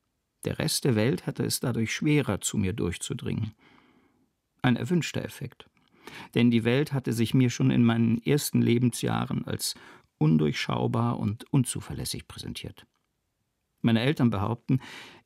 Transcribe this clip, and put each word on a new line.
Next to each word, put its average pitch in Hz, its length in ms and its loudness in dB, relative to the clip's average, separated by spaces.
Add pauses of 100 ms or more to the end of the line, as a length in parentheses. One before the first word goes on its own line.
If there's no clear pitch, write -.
(440)
Der - 140 -4
Rest - 260 -2
der 131 100 2
Welt 110 320 0
hatte - 180 -4
es 110 160 -4
dadurch 117 340 -2
schwerer, 147 460 0
zu - 180 -4
mir 95 140 0
durchzudringen. 104 840 -4 (1080)
Ein 123 140 2
erwünschter 143 480 -2
Effekt. - 440 -14 (680)
Denn 120 160 6
die 113 140 4
Welt 131 280 2
hatte 127 200 -2
sich 113 220 0
mir 127 160 4
schon 135 200 2
in 127 140 4
meinen 117 380 2
ersten 143 400 0
Lebensjahren 117 840 0
als - 280 -6 (440)
undurchschaubar 123 1000 0
und 113 340 -4
unzuverlässig - 760 -4
präsentiert. - 580 -14 (920)
Meine 113 200 4
Eltern 123 300 2
behaupten, 110 500 0 (460)